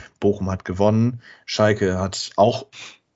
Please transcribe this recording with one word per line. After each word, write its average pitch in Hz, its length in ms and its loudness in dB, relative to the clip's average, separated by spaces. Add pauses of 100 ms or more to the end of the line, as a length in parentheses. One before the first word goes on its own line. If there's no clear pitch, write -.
(200)
Bochum 95 300 0
hat 92 140 -6
gewonnen, 110 560 0 (240)
Schalke 104 540 0
hat 95 380 -6
auch 117 300 2 (500)